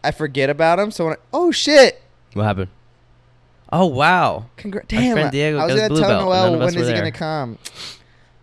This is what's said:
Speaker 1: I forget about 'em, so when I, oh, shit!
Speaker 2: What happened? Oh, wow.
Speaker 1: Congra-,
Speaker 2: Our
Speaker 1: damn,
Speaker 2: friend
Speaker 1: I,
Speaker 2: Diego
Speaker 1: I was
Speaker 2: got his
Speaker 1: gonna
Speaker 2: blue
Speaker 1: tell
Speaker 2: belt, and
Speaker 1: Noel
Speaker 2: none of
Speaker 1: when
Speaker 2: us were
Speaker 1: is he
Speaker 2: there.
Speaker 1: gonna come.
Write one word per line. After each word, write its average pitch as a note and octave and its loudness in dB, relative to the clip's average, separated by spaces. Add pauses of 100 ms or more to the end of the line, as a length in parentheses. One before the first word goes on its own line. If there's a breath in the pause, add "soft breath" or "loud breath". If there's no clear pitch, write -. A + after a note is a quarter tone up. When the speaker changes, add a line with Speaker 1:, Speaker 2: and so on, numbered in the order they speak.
Speaker 1:
I D3 0
forget C#3 -2
about D#3+ 2
'em, G#3 -2
so F3 -4
when D#3+ -2
I, - -20 (160)
oh, E4+ 0
shit! C#4 4 (320)
Speaker 2:
What G2+ -2
happened? F#2+ -2 (1000)
Oh, F3+ 2
wow. C#3 0 (120)
Speaker 1:
Congra-, G3+ -14
Speaker 2:
Our - -10
Speaker 1:
damn, A#3+ 0
Speaker 2:
friend D#3 0
Speaker 1:
I, D3 -2
Speaker 2:
Diego D3 -2
Speaker 1:
I D#3 0
was - -2
Speaker 2:
got E3+ 0
his G3 2
Speaker 1:
gonna G#3+ -2
Speaker 2:
blue D#3 0
Speaker 1:
tell D#3 2
Speaker 2:
belt, G#3 2
and F#3 -2
Speaker 1:
Noel F#3 2
Speaker 2:
none F3+ 2
of E3 -2
Speaker 1:
when - 0
Speaker 2:
us E3+ -4
were F3 -2
Speaker 1:
is D#3+ 0
he - 0
Speaker 2:
there. - -2
Speaker 1:
gonna D#3+ -4
come. D3 -8 (840 loud breath)